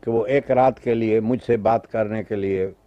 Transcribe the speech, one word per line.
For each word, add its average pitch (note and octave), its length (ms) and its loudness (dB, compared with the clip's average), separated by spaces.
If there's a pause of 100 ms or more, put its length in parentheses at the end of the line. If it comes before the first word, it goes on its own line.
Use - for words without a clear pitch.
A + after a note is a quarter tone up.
कि A#2 60 -4
वो A2+ 160 0
एक C3+ 240 0
रात B2+ 280 2
के A#2+ 160 -2
लिए A2 260 2
मुझसे A#2 360 0
बात A2 300 0
करने G#2+ 380 -4
के G#2+ 120 -6
लिए F#2+ 380 -4 (120)